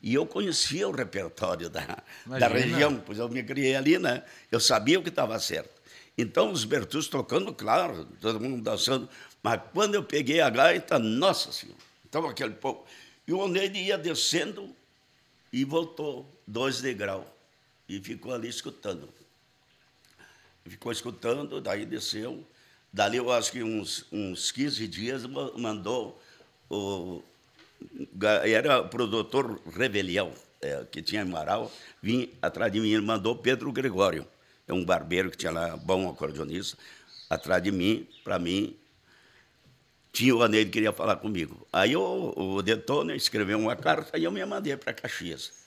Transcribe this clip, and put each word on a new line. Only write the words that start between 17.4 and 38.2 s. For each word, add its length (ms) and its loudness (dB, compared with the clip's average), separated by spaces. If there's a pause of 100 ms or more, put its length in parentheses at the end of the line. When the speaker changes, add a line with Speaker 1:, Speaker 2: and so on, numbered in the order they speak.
Speaker 1:
E 120 -6
ficou 340 -10
ali 160 -6
escutando. 580 -8 (1600)
Ficou 260 -10
escutando, 680 -4
daí 240 -4
desceu. 580 -6 (480)
Dali, 260 2
eu 140 0
acho 200 2
que 100 -8
uns, 500 -4
uns 400 -4
quinze 360 -2
dias, 380 -6
ma-, 300 -6
mandou 640 -4 (480)
o 540 -4 (920)
ga-, 320 4
era 340 4
o 80 -4
produtor 720 -2 (140)
Revelião, 560 0 (280)
é, 320 -4
que 80 -8
tinha 220 -4
em 20 -2
Amaral, 480 -2 (300)
vinha 260 0 (140)
atrás 300 0
de 80 2
mim, 100 2
ele 160 4
mandou 300 0
Pedro 360 0
Gregório, 540 2 (420)
é 60 -2
um 100 2
barbeiro 460 2
que 80 -12
tinha 140 -2
lá, 260 -4
bom 320 2
acordeonista, 680 -6 (520)
atrás 320 2
de 100 0
mim, 360 2 (160)